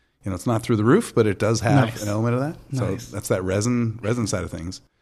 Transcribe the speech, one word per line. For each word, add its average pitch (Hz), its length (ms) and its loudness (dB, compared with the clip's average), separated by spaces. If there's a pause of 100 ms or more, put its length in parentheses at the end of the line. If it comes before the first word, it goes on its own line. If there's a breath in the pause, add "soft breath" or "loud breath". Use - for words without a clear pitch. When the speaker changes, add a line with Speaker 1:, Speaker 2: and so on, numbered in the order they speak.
(240)
Speaker 1:
You 101 60 -6
know, 92 60 -4
it's - 100 -10
not 113 160 0
through 120 140 0
the 104 80 2
roof, 180 280 4
but 110 140 4
it 98 140 0
does 110 220 2
have 120 260 4
Speaker 2:
Nice. - 140 -8
Speaker 1:
an 104 60 -2
element 113 280 0
of 127 60 0
that. 160 140 -4 (220)
So 92 140 0
Speaker 2:
Nice. - 160 -8
Speaker 1:
that's - 180 -8
that 98 160 0
resin, 110 580 0
resin 113 280 -2
side 90 160 -4
of - 80 -10
things. 85 280 -10 (220)